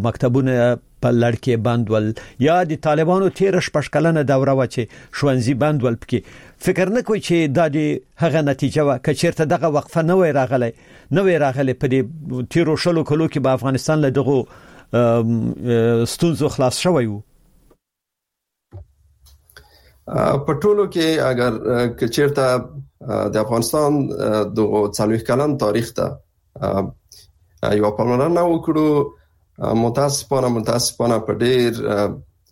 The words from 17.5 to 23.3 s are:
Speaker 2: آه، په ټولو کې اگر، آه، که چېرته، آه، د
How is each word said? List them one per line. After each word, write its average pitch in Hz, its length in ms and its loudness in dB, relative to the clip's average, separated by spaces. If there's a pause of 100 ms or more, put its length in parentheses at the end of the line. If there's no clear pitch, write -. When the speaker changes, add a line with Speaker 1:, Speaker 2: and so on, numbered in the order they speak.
Speaker 2:
آه، - 280 0 (100)
په 160 60 -2 (100)
ټولو 208 320 2
کې 165 120 0 (120)
اگر، 123 340 0
آه، 120 340 -2
که 120 220 -4
چېرته، 139 360 0 (680)
آه، 104 180 -2
د 101 80 -4